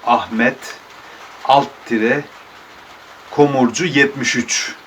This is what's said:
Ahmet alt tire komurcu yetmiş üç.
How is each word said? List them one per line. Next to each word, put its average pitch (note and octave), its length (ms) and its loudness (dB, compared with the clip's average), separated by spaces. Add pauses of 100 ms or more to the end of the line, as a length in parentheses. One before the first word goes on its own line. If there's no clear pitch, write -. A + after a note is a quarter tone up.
Ahmet - 720 0 (680)
alt C#3+ 220 4 (180)
tire A#2+ 380 0 (1080)
komurcu C#3 540 2
yetmiş C#3 500 0
üç. - 400 -4 (120)